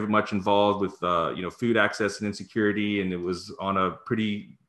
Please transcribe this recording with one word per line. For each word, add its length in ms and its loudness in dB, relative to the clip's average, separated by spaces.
much 260 2
involved 480 4
with, 220 -4
uh, 340 2
you 60 -8
know, 80 -6
food 260 0
access 420 0
and 80 -4
insecurity, 760 -2
and 100 -2
it 60 -4
was 420 -6
on 160 -2
a 140 2
pretty 680 -4